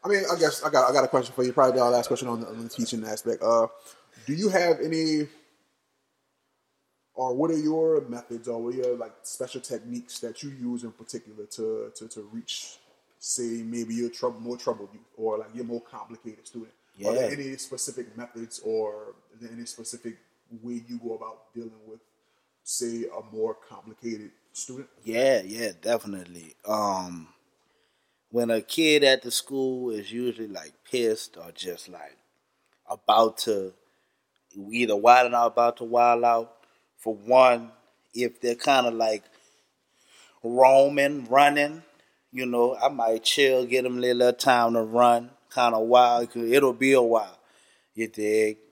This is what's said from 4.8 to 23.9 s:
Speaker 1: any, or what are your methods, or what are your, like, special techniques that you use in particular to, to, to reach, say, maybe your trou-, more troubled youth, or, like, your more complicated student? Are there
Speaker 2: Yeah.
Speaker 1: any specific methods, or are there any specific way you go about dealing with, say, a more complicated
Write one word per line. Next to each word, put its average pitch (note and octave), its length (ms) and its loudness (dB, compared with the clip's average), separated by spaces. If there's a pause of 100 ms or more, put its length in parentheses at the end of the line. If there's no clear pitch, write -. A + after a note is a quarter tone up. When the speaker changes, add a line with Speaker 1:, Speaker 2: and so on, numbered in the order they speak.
Speaker 1:
any, D#3 440 -2 (1900)
or B2+ 200 -4
what D#3 180 0
are D#3+ 60 -2
your D#3 520 2
methods, A#2+ 380 -12
or A#2 140 -6
what A#2+ 120 -6
are C3 40 -6
your, B2 200 -2
like, A2+ 160 -12 (100)
special - 380 -12
techniques A#2+ 580 -12
that A#2 240 -12
you C#3+ 60 -12
use A#2+ 340 -8
in A2+ 80 -12
particular G#2+ 540 -16
to, A2 500 -8
to, A2+ 140 -18
to G#2+ 120 -18 (120)
reach, - 440 -14 (420)
say, - 240 -6 (200)
maybe A2+ 320 -8
your A#2+ 140 -4
trou-, A#2+ 300 -6
more A#2+ 180 -10
troubled G#2 360 -8
youth, A2 80 -20 (160)
or, A2 200 -4
like, A2 180 -10
your A#2+ 100 -10
more A#2 160 -8
complicated A2+ 680 -18
student? A2 240 -18 (340)
Are G#2+ 80 0
there B2 180 0
Speaker 2:
Yeah. C#3+ 140 -8
Speaker 1:
any C3+ 120 -12
specific A#2+ 600 -12
methods, A#2 460 -16
or A2 300 -4
are G#2+ 220 -16 (260)
there A#2 100 -18
any A#2 140 -16
specific A#2 520 -14 (440)
way A#2 260 -12
you A#2+ 120 -12
go A#2 160 -10
about - 380 -18
dealing A#2 180 -14 (160)
with, A2+ 120 -20 (640)
say, A#2 420 -8
a G#2+ 300 -14
more A2 200 -4 (120)
complicated G#2+ 640 -14 (220)